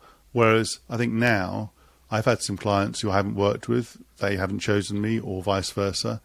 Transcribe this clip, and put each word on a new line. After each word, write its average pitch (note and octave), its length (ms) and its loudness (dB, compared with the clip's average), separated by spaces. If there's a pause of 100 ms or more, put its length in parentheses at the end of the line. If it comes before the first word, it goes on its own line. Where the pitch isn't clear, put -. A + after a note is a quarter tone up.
(320)
Whereas A2+ 460 4 (120)
I A#2+ 80 -4
think A#2+ 160 0
now G#2+ 580 0 (380)
I've A2 160 0
had A#2+ 160 2
some G2 160 -6
clients G2+ 420 0
who G#2+ 100 -2
I F#2+ 60 2
haven't G2+ 180 0
worked G2+ 320 0
with, A#2+ 300 -2 (220)
they G2+ 180 0
haven't F#2+ 220 -2
chosen G2+ 420 0
me A2 180 0
or G2 240 -6
vice G2 280 0
versa. G#2 540 -4